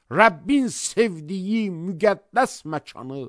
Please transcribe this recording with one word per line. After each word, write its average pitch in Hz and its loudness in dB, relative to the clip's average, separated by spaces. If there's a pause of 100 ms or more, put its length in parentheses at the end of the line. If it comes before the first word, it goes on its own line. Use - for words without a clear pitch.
(120)
Rəbbin 214 4
sevdiyi 190 -2
müqəddəs 175 0
məkanı 139 -8